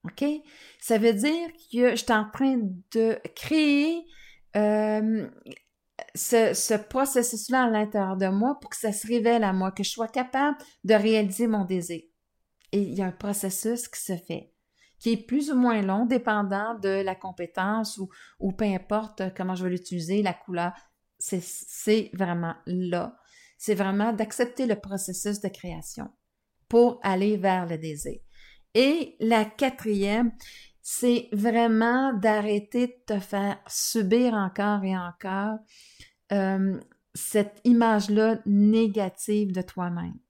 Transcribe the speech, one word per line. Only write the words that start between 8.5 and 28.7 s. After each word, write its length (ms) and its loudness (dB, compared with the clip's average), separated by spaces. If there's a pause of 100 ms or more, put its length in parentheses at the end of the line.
pour 100 -20
que 80 -12
ça 140 -4
se 140 -8
révèle 380 2
à 100 0
moi, 180 0
que 120 -6
je 80 -4
sois 160 -6
capable 500 -2 (260)
de 100 4
réaliser 540 2
mon 180 0
désir. 360 -6 (720)
Et 100 0
il 120 -4
y 80 -4
a 40 0
un 60 -4
processus 760 -6
qui 140 -14
se 140 -6
fait, 380 -12 (440)
qui 140 -2
est 160 -2
plus 240 -2
ou 40 -2
moins 260 4
long, 240 0
dépendant 720 -2
de 280 -2
la 120 -4
compétence 840 -4
ou, 120 -8 (300)
ou 140 -2
peu 120 0
importe 560 -2 (140)
comment 200 -4
je 100 -6
vais 60 0
l'utiliser, 500 -2
la 120 0
couleur. 380 -4 (460)
C'est, 260 -4
c'est 680 -2
vraiment 420 -2 (100)
là. 520 -4 (400)
C'est 180 -2
vraiment 380 0
d'accepter 520 -4
le 140 0
processus 640 -6
de 80 -4
création 600 -12 (600)
pour 340 6
aller 320 0
vers 300 0
le 120 -6
désir. 420 -8 (540)